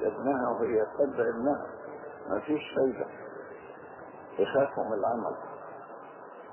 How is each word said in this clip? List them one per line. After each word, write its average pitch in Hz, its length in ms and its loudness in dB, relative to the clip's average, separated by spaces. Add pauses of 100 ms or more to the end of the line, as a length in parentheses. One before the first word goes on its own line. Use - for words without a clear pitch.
ابنها 123 480 2
وهي 113 360 4
تحب 135 340 2
ابنها، 117 480 4 (640)
مفيش 147 320 2 (140)
فايدة. 131 300 4 (1300)
يخافوا - 440 4
من 107 100 0
العمل، 107 420 0 (1160)